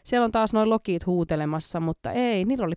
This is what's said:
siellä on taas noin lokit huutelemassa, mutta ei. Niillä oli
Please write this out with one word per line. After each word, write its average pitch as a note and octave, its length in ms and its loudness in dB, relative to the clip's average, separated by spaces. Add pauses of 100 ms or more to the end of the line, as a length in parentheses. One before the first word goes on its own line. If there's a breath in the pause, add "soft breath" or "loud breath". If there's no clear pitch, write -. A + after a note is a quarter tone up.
siellä B3 200 2
on A3+ 60 2
taas A3 220 2
noin A3 180 4
lokit G3 360 0
huutelemassa, D#3+ 760 -2
mutta E3 320 -4
ei. A#3 320 0
Niillä A#3 220 0
oli E3 100 -2